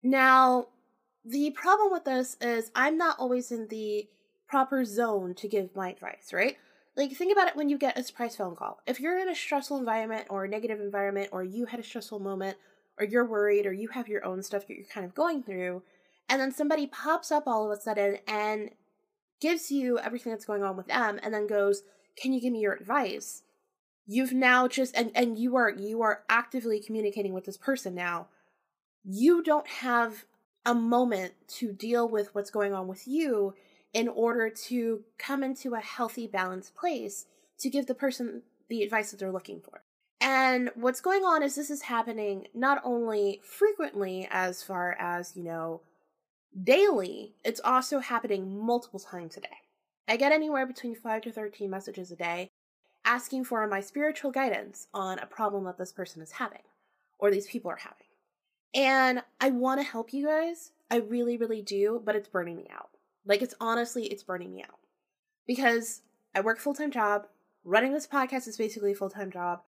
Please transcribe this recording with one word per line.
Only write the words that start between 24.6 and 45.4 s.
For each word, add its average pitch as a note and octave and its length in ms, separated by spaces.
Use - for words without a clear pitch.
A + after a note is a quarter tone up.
just, B3+ 300
and, A#3 180
and A#3 240
you B3 180
are, A#3+ 120
you G#3 320
are G#3+ 300
actively A#3 500
communicating G3+ 540
with F#3 100
this F#3+ 140
person B3+ 360
now. F3 340
You B3+ 380
don't - 260
have A#3 560
a A#3+ 80
moment A#3 580
to A3 260
deal A#3 360
with G#3 260
what's G3+ 160
going G3+ 240
on F#3 140
with F#3 180
you B3 480
in A3+ 140
order A3+ 420
to A3+ 520
come C#4 240
into C4 320
a A3+ 60
healthy, - 460
balanced F#3 480
place B3 500
to C4+ 120
give C4 160
the C4 80
person B3 480
the A#3 140
advice G#3 280
that G3 100
they're F#3+ 120
looking - 280
for. - 220
And B3+ 540
what's B3 260
going F#4+ 220
on E4 200
is C#4+ 120
this C#4+ 160
is C#4+ 120
happening A3 720
not C4+ 300
only A3 580
frequently G3+ 880
as F#3 320
far F3+ 360
as, F3 380
you F3 80